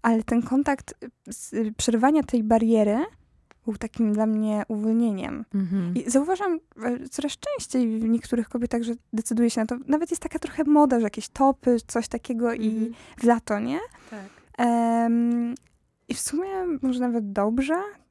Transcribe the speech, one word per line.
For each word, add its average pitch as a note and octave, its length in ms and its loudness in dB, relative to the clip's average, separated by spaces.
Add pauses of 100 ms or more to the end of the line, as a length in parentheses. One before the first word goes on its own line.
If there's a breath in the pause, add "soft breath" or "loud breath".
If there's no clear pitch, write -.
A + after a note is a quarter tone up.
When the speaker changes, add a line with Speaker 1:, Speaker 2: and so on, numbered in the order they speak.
Speaker 1:
ale A3+ 200 2
ten A#3 200 0
kontakt, C4+ 520 0 (100)
y, - 280 -16
z, - 200 -14
y, G#3+ 240 -2
przerwania C4 460 4
tej B3 200 0
bariery A3 560 4 (680)
był G#3+ 120 -4
takim A3 360 -2
dla G#3+ 140 2
mnie G#3+ 420 0
uwolnieniem. A3 760 -2 (100)
Speaker 2:
Mhm. F3+ 400 0
Speaker 1:
I A#3+ 160 -2
zauważam, E4+ 500 0 (240)
e, B3 240 -4
coraz C#4 300 -6
częściej B3+ 600 -2
w A3+ 80 0
niektórych A#3 400 -2
kobietach, A#3+ 340 -4
że A3+ 100 -4 (200)
decyduje A3+ 380 0
się A#3 100 -2
na A3 60 0
to. B3 100 -6 (100)
Nawet D4+ 240 0
jest E4 120 -4
taka - 160 -8
trochę - 260 -4
moda, C#4+ 360 6
że A3 40 2
jakieś G#3 240 -6
topy, C4 480 2 (100)
coś A#3 220 -4
takiego A#3 440 -4
i A3+ 160 -2
Speaker 3:
Mhm. A3 260 -2 (240 loud breath)
Speaker 1:
w - 60 -4
lato, A3+ 340 4
nie? B3 200 -4 (320 loud breath)
Speaker 2:
Tak. G#3+ 100 -14 (380 loud breath)
Speaker 1:
Em, A#3 960 2 (540)
i A#3+ 60 -6
w - 60 -8
sumie F4 280 -4 (340)
może B3+ 180 0
nawet A#3 320 -2
dobrze A#3+ 420 0 (360)